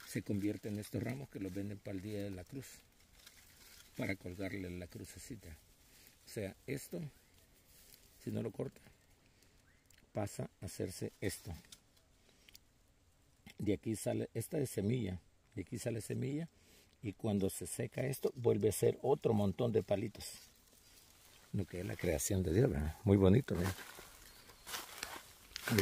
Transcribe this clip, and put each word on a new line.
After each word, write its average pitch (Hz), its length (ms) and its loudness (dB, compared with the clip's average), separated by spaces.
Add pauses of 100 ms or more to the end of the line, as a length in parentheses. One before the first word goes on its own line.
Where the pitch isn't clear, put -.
se 113 140 -4
convierte 104 480 -2
en 104 80 -2
estos 104 240 -4
ramos 127 280 -4
que - 100 -10
los 95 120 -6
venden 101 280 -6
para 101 180 -8
el 92 60 -8
Día 104 200 -6
de 101 60 -6
la 92 140 -8
Cruz, 135 240 -12 (1300)
para 107 180 -2
colgarle 92 540 -6
la 90 160 -8
crucecita. 95 640 -14 (760)
O - 40 -20
sea, 101 260 -6 (120)
esto, 143 340 -8 (1200)
si 117 80 -6
no 110 120 -2
lo 113 80 -6
corta, - 280 -8 (1300)
pasa 104 360 -4 (120)
a 104 40 -8
hacerse 98 540 -6
esto. - 320 -4 (2000)
De 104 160 0
aquí 110 220 -4
sale, 113 380 -2
esta 117 260 -4
es 131 100 -2
semilla, 101 500 -2 (360)
de 95 80 -4
aquí 120 160 -8
sale 117 220 -4
semilla, 131 460 -4 (560)
y 98 100 -4
cuando 101 360 2
se - 180 -6
seca - 380 -4
esto, - 300 -2
vuelve 113 340 4
a - 20 4
ser - 300 4
otro 131 320 4
montón 104 400 2
de 104 100 4
palitos. - 640 -4 (1000)
Lo 98 140 -2
que 90 160 -8
es 95 40 -4
la 110 120 -4
creación 87 460 4
de 80 100 2
Dios, 120 160 8
¿verdad? 76 340 0
Muy 101 140 10
bonito, 95 380 8
¿verdad? 92 180 2 (2000)